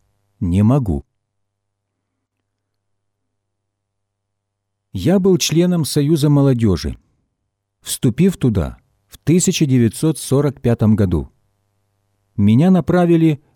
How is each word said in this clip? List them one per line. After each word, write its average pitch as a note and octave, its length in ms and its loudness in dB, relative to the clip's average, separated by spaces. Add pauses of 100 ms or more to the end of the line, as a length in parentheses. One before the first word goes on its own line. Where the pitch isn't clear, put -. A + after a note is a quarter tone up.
(380)
не F#2+ 240 0
могу. G#2+ 420 0 (4000)
Я C#3+ 260 -2
был F#3 200 2
членом E3+ 460 -2
Союза D3 440 0
молодежи, A#2 680 0 (840)
вступив E3+ 560 -2
туда F#2 420 -2 (300)
в - 100 -20
тысяча E3+ 480 0
девятьсот C3 520 0
сорок C#3 420 -2
пятом A2+ 340 2
году. F2 380 -2 (1040)
Меня A2+ 340 2
направили E3+ 720 0 (140)